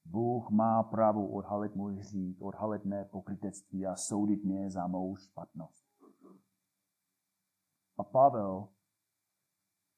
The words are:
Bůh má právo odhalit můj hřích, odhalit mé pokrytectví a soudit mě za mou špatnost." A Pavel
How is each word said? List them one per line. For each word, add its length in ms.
Bůh 440
má 340
právo 440
odhalit 480
můj 200
hřích, 460
odhalit 440
mé 200
pokrytectví 800
a 100
soudit 480
mě 260
za 180
mou 280
špatnost." 680
A 60
Pavel 640